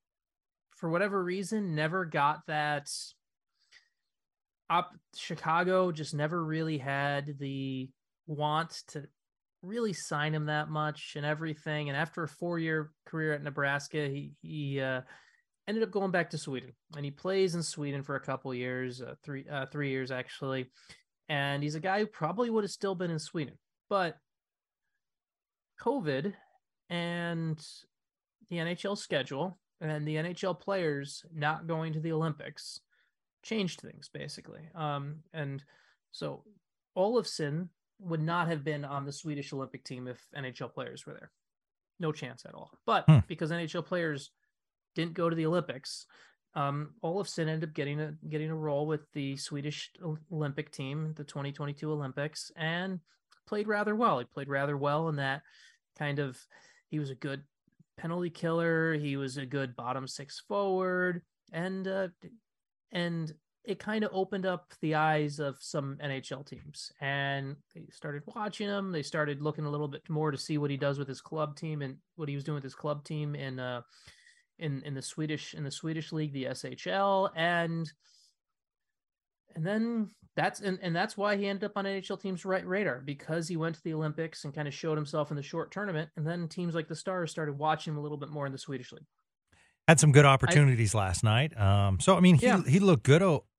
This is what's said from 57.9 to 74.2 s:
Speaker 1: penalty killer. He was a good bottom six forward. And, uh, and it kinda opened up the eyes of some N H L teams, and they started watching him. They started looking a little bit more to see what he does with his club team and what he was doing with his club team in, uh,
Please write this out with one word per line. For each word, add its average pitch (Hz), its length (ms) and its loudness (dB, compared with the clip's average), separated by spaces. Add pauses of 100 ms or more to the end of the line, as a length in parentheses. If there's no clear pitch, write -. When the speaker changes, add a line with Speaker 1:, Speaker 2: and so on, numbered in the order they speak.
Speaker 1:
penalty 175 320 -4
killer. 165 640 2
He 147 220 -2
was 135 200 -4
a 139 100 -6
good 131 300 -2
bottom 127 320 -4
six - 320 -12
forward. 185 800 0 (300)
And, 190 340 -4
uh, 190 220 0 (840)
and 170 400 -2 (320)
it - 200 -4
kinda 214 260 0
opened 190 360 0
up 180 340 -2
the 156 160 2
eyes 151 420 4
of 139 220 -2
some 139 400 -4
N 147 100 -4
H 135 220 -6
L 139 100 -8
teams, 143 480 -14 (100)
and 139 540 -2 (220)
they 160 160 -16
started 147 340 -8
watching 214 420 -6
him. 196 220 -2
They 156 120 -2
started 147 380 -2
looking 151 260 -2
a 147 40 -2
little 147 180 -2
bit 143 200 -12
more 151 240 2
to 135 60 -2
see 151 200 -2
what 147 120 0
he 139 60 -2
does 139 220 0
with 143 80 -4
his 131 140 -8
club 151 360 -4
team 156 260 -6
and 135 160 -8 (180)
what 156 120 -6
he 143 60 -4
was 139 80 -4
doing 151 140 -4
with 139 80 -6
his 131 100 -10
club 147 300 -4
team 151 320 -4
in, 135 240 -6
uh, 123 220 -4 (760)